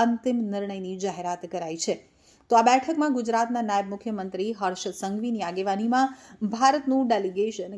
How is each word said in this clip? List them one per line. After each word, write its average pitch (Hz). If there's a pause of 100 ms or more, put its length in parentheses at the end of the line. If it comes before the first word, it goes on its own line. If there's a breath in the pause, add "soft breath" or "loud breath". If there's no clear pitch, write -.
અંતિમ 233
નિર્ણયની 196
જાહેરાત 175 (120)
કરાઈ 165
છે. 185 (540 soft breath)
તો 233
આ 226
બેઠકમાં 262
ગુજરાતના 233
નાયબ 202
મુખ્યમંત્રી 196 (140)
હર્ષ 185
સંઘવીની 214
આગેવાનીમાં 214 (380 loud breath)
ભારતનું 269
ડેલિગેશન 196